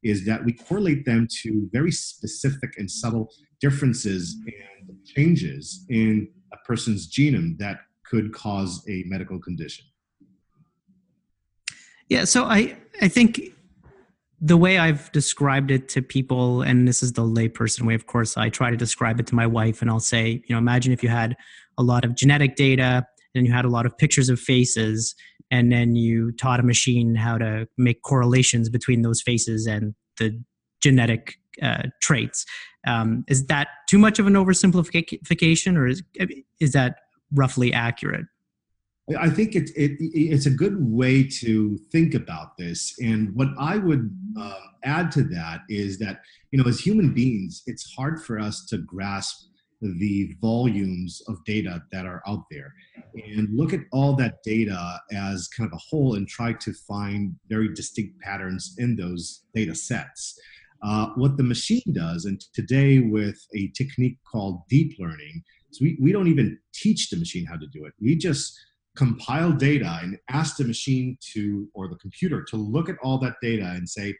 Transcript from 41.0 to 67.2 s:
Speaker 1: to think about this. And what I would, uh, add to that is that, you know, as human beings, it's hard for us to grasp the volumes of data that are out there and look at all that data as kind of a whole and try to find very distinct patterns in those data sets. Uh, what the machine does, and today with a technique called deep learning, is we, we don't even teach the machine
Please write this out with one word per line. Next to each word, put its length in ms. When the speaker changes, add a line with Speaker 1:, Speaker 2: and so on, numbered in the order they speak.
Speaker 1:
to 360
think 220
about 440
this. 420
And 340
what 220
I 200
would, 340
uh, 200
add 280
to 120
that 440
is 300
that, 240
you 100
know, 80
as 120
human 340
beings, 520
it's 280
hard 300
for 160
us 300
to 80
grasp 680
the 580
volumes 880
of 160
data 380
that 140
are 200
out 240
there 220
and 280
look 200
at 60
all 240
that 260
data 560
as 340
kind 220
of 60
a 100
whole 280
and 120
try 240
to 220
find 640
very 240
distinct 480
patterns 560
in 180
those 460
data 200
sets. 680
Uh, 340
what 200
the 60
machine 500
does, 320
and 160
today 460
with 380
a 220
technique 400
called 440
deep 280
learning, 440
is 120
we, 180
we 100
don't 180
even 300
teach 380
the 80
machine 260